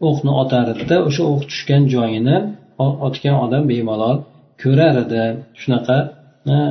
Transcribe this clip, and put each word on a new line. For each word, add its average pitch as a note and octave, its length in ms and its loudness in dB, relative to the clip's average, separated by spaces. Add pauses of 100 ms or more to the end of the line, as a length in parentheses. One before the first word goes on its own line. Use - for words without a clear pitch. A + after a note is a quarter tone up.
o'qni C#3 320 0
otar B2+ 380 0
edi, C#3+ 280 -2
o'sha D#3 260 0
o'q C#3 180 0
tushgan - 420 0
joyini A#2+ 520 2 (380)
o-, C#3 240 -2
otgan C#3 380 -2
odam B2+ 280 0
bemalol A#2 520 -2 (440)
ko'rar C#3 360 4
edi. A#2 260 -2 (300)
Shunaqa, B2+ 460 0 (480)
e, C#3+ 100 2 (140)